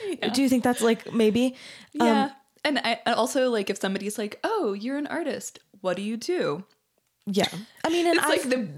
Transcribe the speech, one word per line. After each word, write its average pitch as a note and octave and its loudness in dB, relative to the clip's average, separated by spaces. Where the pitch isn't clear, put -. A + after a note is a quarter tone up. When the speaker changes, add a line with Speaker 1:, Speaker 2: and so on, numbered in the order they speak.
Speaker 1:
Yeah. G4 -4
Speaker 2:
Do A3+ 0
you C#4 6
think B3 2
that's, B3 2
like, A3+ 0
maybe? A#3 2
Um, A#3+ 4
Speaker 1:
Yeah. C4+ 4
And C#4+ 0
I, A3+ -2
and A#3+ 2
also, B3+ 2
like, G#3+ 0
if F#3+ -2
somebody's G3 -4
like, G#3+ -6
"Oh, F4 0
you're A#3 -6
an D4 -6
artist. D4 -6
What F3+ -2
do G3 -6
you G#3+ -4
do?" F#3+ -2
Speaker 2:
Yeah. G3 2
I D#4+ 2
mean, E4+ 2
and E4+ 4
Speaker 1:
It's, - 2
Speaker 2:
I've D4 2
Speaker 1:
like, D#4 0
the, B3+ 0